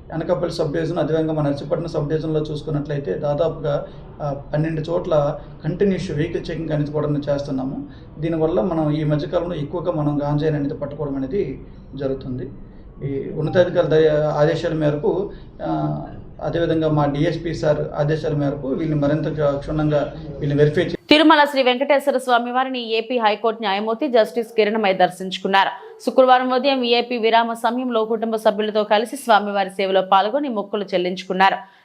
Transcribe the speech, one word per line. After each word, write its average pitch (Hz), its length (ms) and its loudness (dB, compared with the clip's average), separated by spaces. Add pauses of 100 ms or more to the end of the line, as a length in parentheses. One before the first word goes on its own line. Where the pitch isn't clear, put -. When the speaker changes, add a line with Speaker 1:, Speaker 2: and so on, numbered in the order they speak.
(120)
Speaker 1:
అనకాపల్లి 165 400 -2
సబ్ 156 200 -2
డివిజన్, 165 260 -2
అదేవిధంగా 156 340 0
మన 151 160 0
నర్సీపట్నం 165 400 -4
సబ్ 147 200 -4
డివిజన్లో 156 320 -2
చూసుకున్నట్లయితే 147 720 -4
దాదాపుగా, 147 720 -2 (360)
ఆ, 143 140 -4 (180)
పన్నెండు 156 260 0
చోట్ల 165 580 0 (260)
కంటిన్యూస్ 180 460 0
వెహికల్ 160 400 -4
చెకింగ్ 160 200 -6
అనేది 147 200 0
కూడా 151 180 -2
చేస్తున్నాము. 143 760 -2 (340)
దీనివల్ల 165 420 0
మనం 160 300 0
ఈ 151 140 0
మధ్యకాలంలో 170 520 -2
ఎక్కువగా 165 360 -2
మనం 147 300 0
గాంజాయిని 147 360 0
అనేది 139 160 -2
పట్టుకోవడం 139 420 -6
అనేది 135 480 -2 (300)
జరుగుతుంది. 131 540 -6 (560)
ఈ 139 260 -4
ఉన్నతాధికారుల 160 580 2
దయ-, 151 340 4
ఆదేశాల 151 500 0
మేరకు, 156 600 0 (300)
ఆ, 76 400 -4 (400)
అదేవిధంగా 160 460 0
మా 147 180 4
డీఎస్పీ 156 480 0
సార్ 151 240 2 (180)
ఆదేశాల 151 380 0
మేరకు 139 340 0
వీళ్ళని 151 320 0
మరింత 151 300 2
క్ష-, 143 280 0
క్షుణ్ణంగా 151 560 0 (240)
వీళ్ళని 143 200 0
వెరిఫై 147 240 6
చే- 170 120 -2 (160)
Speaker 2:
తిరుమల 302 340 6
శ్రీ 269 180 0
వెంకటేశ్వర 269 560 2
స్వామి 240 340 0
వారిని 247 440 -2
ఏపీ 226 220 -2
హైకోర్టు 220 420 0
న్యాయమూర్తి 220 480 -2
జస్టిస్ 226 400 2
కిరణమయ్య 208 460 2
దర్శించుకున్నారు. 185 720 2 (380)
శుక్రవారం 254 460 6
ఉదయం 262 320 2
ఏపీ 240 340 2
విరామ 226 340 4
సమయంలో 233 520 -2
కుటుంబ 226 320 -2
సభ్యులతో 214 480 0
కలిసి 220 320 2
స్వామివారి 202 540 2
సేవలో 190 320 2
పాల్గొని 208 460 2
మొక్కులు 208 360 -4
చెల్లించుకున్నారు. 185 720 0 (280)